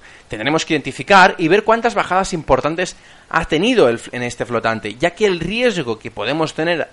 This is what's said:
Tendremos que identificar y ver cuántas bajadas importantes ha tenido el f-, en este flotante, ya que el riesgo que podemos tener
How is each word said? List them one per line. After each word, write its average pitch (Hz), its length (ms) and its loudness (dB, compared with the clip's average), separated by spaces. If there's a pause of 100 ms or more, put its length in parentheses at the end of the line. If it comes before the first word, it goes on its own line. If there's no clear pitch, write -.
(260)
Tendremos 135 400 -2
que 165 80 -2
identificar 165 640 4
y 165 100 2
ver 202 140 4
cuántas 226 320 0
bajadas 185 380 -2
importantes 156 640 -2 (340)
ha 165 160 0
tenido 185 420 2
el 117 60 2
f-, - 200 -10
en 123 80 -6
este 120 220 -6
flotante, 110 520 -4
ya 165 160 -2
que - 120 -2
el 185 160 0
riesgo 180 580 -2
que 113 120 -14
podemos 143 420 -4
tener 160 400 -4